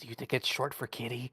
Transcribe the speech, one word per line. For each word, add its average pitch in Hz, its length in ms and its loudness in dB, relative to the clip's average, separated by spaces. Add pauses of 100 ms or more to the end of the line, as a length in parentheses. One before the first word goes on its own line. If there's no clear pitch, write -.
Do - 80 -16
you 113 60 -6
think 127 200 -2
it's 123 120 6
short 139 280 2
for - 120 -2
kitty? 123 460 -4